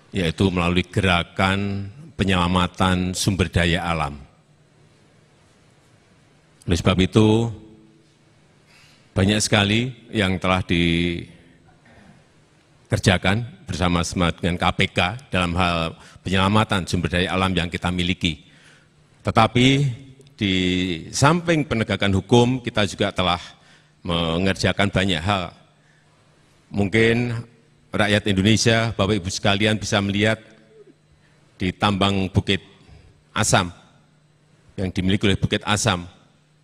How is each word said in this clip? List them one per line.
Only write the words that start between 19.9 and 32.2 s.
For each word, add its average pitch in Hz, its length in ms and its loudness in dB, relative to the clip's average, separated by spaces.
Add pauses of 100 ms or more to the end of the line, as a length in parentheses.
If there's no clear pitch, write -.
di 98 160 0 (560)
samping 165 560 0
penegakan 101 480 -2
hukum, 120 480 2
kita 107 240 -2
juga 101 240 -4
telah 90 320 -2 (640)
mengerjakan 90 880 0
banyak 92 240 0
hal. 90 320 -2 (1200)
Mungkin 113 640 0 (560)
rakyat 104 400 0
Indonesia, 110 640 2
Bapak 101 240 0
Ibu 90 160 -6
sekalian 104 480 0
bisa 101 160 -2
melihat 101 400 0 (1160)
di 92 160 -2
tambang 98 580 0